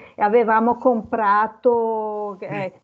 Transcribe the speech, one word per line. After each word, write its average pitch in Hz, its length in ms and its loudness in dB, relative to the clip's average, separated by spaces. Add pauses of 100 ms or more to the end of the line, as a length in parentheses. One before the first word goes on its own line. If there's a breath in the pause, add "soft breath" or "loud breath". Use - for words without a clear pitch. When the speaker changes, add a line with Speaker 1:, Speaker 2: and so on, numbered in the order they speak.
(160 loud breath)
Speaker 1:
e - 60 -2
avevamo 226 560 2
comprato, 220 1600 0
eh, 208 80 -12
Speaker 2:
Eh, 196 160 -6
Speaker 1:
e 180 80 -8 (120)